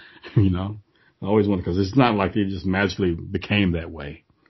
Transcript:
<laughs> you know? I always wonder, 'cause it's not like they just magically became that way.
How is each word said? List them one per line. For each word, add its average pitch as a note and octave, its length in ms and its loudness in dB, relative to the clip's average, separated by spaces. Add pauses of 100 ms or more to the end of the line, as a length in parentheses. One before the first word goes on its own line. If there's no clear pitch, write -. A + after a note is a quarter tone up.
<laughs> - 260 -10
you G2 140 6
know? F#2+ 280 -4 (440)
I G2 60 -8
always G2+ 200 4
wonder, F#2+ 160 0
'cause F2+ 140 -2
it's F#2+ 180 0
not B2 200 4
like F#2+ 180 0
they G#2+ 120 2
just F#2+ 200 -6
magically F#2+ 500 0
became G2 580 0
that E2 180 -6
way. D2 320 -12 (260)